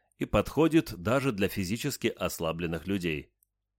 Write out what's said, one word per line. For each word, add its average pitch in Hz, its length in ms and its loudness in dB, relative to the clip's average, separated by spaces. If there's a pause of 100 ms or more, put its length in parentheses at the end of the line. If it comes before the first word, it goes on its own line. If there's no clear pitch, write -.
(180)
и 139 60 -4
подходит 147 720 2
даже 127 360 0
для 98 160 2
физически 104 600 -2
ослабленных 82 760 -2
людей. 85 460 -2 (460)